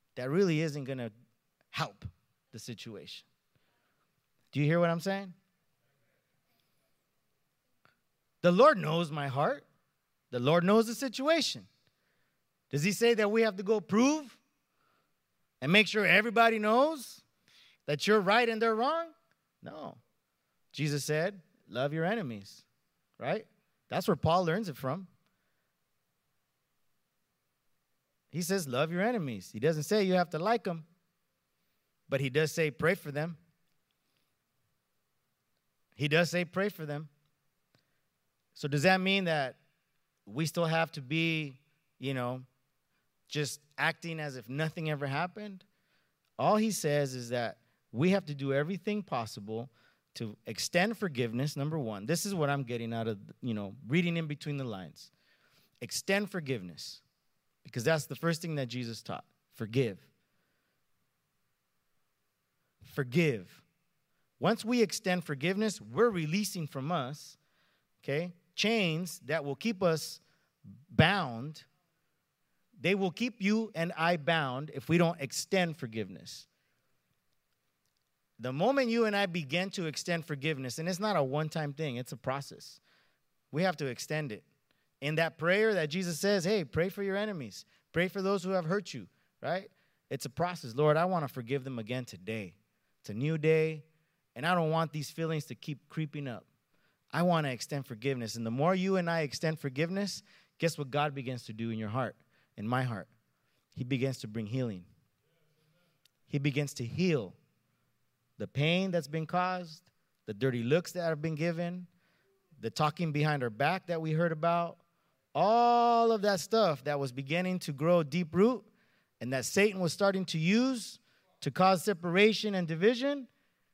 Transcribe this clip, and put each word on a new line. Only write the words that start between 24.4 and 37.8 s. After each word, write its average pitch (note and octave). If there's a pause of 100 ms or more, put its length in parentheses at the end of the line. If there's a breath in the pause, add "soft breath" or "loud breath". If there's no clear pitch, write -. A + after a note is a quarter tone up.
learns F3+
it C3+
from. D#3+ (3250)
He E3
says, F3
"Love D#3+
your F3
enemies." D#3+
He -
doesn't D3+
say G#3
you F#3
have F3+
to D#3
like G#3+
'em, E3 (1200)
but C3+
he C#3
does D3+
say, D#3
"Pray D#3+
for D3
them." D#3 (2500)
He C#3+
does D#3
say, F3
"Pray F#3+
for E3+
them." D3 (1400)